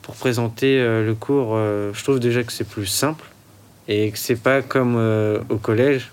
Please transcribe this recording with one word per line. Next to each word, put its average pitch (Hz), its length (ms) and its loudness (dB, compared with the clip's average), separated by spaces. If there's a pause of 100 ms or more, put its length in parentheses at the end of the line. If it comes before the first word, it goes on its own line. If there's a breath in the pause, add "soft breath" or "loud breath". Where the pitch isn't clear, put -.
pour - 120 -14
présenter, 123 640 0
euh, 113 260 2
le 110 120 0
cours. 120 380 0
Euh, 104 380 0
je 104 120 -10
trouve 135 160 2
déjà 120 240 2
que 120 80 -10
c'est - 160 -6
plus 104 180 -6
simple 151 380 -2 (680)
et 107 200 0
que 104 80 -8
c'est 117 220 -2
pas 135 220 2
comme, 123 340 0
euh, 107 520 2
au 113 80 0
collège 123 560 0